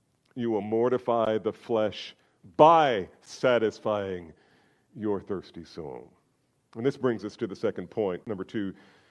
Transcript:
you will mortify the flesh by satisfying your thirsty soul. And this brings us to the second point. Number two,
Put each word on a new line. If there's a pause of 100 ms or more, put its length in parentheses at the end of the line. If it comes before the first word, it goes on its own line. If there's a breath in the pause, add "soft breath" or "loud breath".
(360)
you
will
mortify
the
flesh (420)
by (120)
satisfying (640)
your
thirsty
soul. (640)
And
this
brings
us
to
the
second
point.
Number
two, (400 soft breath)